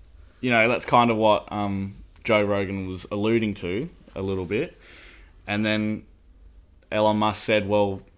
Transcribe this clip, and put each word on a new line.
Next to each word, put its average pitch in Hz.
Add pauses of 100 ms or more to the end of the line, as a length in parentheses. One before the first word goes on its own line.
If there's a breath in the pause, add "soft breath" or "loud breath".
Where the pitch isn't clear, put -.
(420)
you 123
know, 113
that's 95
kind 120
of 113
what, 107
um, 98 (300)
Joe 107
Rogan 98
was 92
alluding 110
to 101 (280)
a -
little 95
bit. 113 (720 loud breath)
And 104
then 107 (880)
Elon 107
Musk 107
said, 107
"Well, 101 (160)